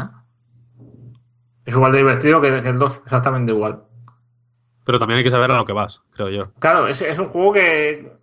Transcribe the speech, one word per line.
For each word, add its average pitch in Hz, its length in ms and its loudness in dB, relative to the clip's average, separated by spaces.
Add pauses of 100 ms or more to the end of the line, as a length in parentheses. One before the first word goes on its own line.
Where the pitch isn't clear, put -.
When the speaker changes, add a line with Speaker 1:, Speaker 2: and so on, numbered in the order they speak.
Speaker 1:
¿eh? - 800 -20 (840)
Es 117 80 -8
igual 131 200 4
de 135 60 4
divertido 135 420 4
que, 135 200 2
que 127 80 -4
el 123 80 -2
dos, 135 280 -2
exactamente 127 480 -2
igual. 107 300 -4 (1000)
Speaker 2:
Pero 123 140 0
también 117 200 -2
hay 123 40 0
que 127 80 0
saber 123 200 2
a 127 60 2
lo 110 80 -2
que 104 80 -8
vas, 104 380 -6
creo 101 180 -8
yo. 98 300 -8
Speaker 1:
Claro, 160 280 2
es, 135 140 -6
es 156 160 -6
un 185 120 -6
juego 190 240 0
que, 151 680 0